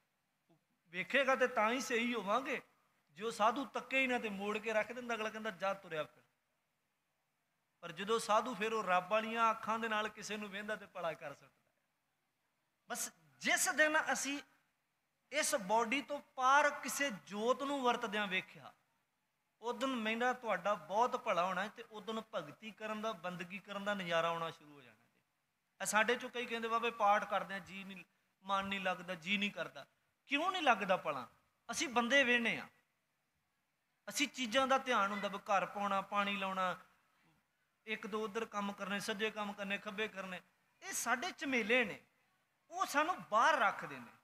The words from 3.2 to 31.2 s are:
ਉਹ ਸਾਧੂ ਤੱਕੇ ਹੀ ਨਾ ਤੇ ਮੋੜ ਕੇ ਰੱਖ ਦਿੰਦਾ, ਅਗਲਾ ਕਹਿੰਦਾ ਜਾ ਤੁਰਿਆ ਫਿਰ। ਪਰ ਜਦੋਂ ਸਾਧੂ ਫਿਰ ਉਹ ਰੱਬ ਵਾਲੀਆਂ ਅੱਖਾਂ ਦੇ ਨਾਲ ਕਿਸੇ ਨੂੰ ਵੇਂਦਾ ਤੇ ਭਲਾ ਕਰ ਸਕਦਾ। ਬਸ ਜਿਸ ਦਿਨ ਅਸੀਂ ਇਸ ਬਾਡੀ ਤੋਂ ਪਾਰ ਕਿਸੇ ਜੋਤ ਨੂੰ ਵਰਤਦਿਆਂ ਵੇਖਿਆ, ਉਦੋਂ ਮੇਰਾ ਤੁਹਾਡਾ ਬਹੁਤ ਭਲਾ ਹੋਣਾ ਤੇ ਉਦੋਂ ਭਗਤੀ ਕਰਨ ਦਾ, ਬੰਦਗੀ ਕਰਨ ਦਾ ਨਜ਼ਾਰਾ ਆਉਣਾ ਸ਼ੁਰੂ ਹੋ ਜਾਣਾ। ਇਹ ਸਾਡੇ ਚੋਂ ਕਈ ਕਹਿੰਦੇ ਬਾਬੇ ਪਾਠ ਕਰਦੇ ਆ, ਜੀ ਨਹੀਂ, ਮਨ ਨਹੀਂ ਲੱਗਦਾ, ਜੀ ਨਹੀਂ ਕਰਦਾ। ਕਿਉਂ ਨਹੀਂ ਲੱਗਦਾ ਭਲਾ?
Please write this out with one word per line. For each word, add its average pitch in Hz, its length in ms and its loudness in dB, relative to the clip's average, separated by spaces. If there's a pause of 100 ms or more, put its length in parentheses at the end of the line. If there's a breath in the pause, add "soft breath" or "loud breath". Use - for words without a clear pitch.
ਉਹ 226 60 -4
ਸਾਧੂ 226 340 2
ਤੱਕੇ 240 360 -2
ਹੀ 269 60 4
ਨਾ 247 120 2
ਤੇ 226 100 -4
ਮੋੜ 202 300 -4
ਕੇ 220 140 -4
ਰੱਖ 214 200 0
ਦਿੰਦਾ, 240 220 -6
ਅਗਲਾ 214 160 -4
ਕਹਿੰਦਾ 220 200 -8
ਜਾ 190 240 -2
ਤੁਰਿਆ 160 300 -6
ਫਿਰ। - 160 -20 (1600)
ਪਰ 170 120 -10
ਜਦੋਂ 196 260 0
ਸਾਧੂ 226 360 2
ਫਿਰ 214 180 -2
ਉਹ 220 120 0
ਰੱਬ 180 240 4
ਵਾਲੀਆਂ 226 420 2
ਅੱਖਾਂ 220 280 -2
ਦੇ 226 100 -4
ਨਾਲ 214 200 0
ਕਿਸੇ 208 280 -10
ਨੂੰ 208 120 -8
ਵੇਂਦਾ 208 280 -8
ਤੇ 196 100 -14
ਭਲਾ 175 260 -6
ਕਰ 151 220 -12
ਸਕਦਾ। - 340 -20 (1200)
ਬਸ 226 240 -6 (260)
ਜਿਸ 311 300 2
ਦਿਨ 302 300 4 (140)
ਅਸੀਂ 277 260 -2 (960)
ਇਸ 302 220 0
ਬਾਡੀ 226 480 2
ਤੋਂ 294 180 -6
ਪਾਰ 277 500 4
ਕਿਸੇ 277 400 -2
ਜੋਤ 208 520 -2
ਨੂੰ 277 200 -2
ਵਰਤਦਿਆਂ 226 440 0
ਵੇਖਿਆ, 175 460 -6 (880)
ਉਦੋਂ 233 280 -2
ਮੇਰਾ 233 440 0
ਤੁਹਾਡਾ 208 420 0
ਬਹੁਤ 226 420 0
ਭਲਾ 185 280 0
ਹੋਣਾ 185 240 -2
ਤੇ 233 140 -16
ਉਦੋਂ 214 400 -8 (120)
ਭਗਤੀ 175 360 -10
ਕਰਨ 214 300 -8
ਦਾ, 220 120 -4
ਬੰਦਗੀ 180 460 -8
ਕਰਨ 202 260 -10
ਦਾ 208 100 0
ਨਜ਼ਾਰਾ 170 340 2
ਆਉਣਾ 165 220 -2
ਸ਼ੁਰੂ 147 240 -16
ਹੋ 143 60 -20
ਜਾਣਾ। 117 180 -20 (840)
ਇਹ 190 60 -6
ਸਾਡੇ 214 300 4
ਚੋਂ 254 140 -8
ਕਈ 240 160 -6
ਕਹਿੰਦੇ 233 220 -4
ਬਾਬੇ 226 220 0
ਪਾਠ 208 340 4
ਕਰਦੇ 190 300 -2
ਆ, 196 40 -6
ਜੀ 185 260 -12
ਨਹੀਂ, 190 200 -14 (380)
ਮਨ 196 240 0
ਨਹੀਂ 196 140 -2
ਲੱਗਦਾ, 185 340 -2
ਜੀ 180 240 0
ਨਹੀਂ 202 120 0
ਕਰਦਾ। 147 360 -8 (400)
ਕਿਉਂ 311 260 0
ਨਹੀਂ 370 100 -2
ਲੱਗਦਾ 202 340 4
ਭਲਾ? 143 320 -4 (420)